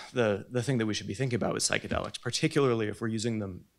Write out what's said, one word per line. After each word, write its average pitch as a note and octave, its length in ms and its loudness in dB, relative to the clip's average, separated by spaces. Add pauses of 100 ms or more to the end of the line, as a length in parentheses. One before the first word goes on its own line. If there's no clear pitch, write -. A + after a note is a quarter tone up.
(120)
the, G#2+ 380 2
the B2 140 0
thing C3 140 2
that A2 80 2
we G#2 80 0
should G2 120 -6
be G2 80 -4
thinking B2 220 -2
about F#2 180 0
with - 80 -2
psychedelics, - 580 -2
particularly A#2+ 680 2
if G#2 120 -6
we're A#2 60 -2
using A2 320 0
them F#2+ 280 -6 (120)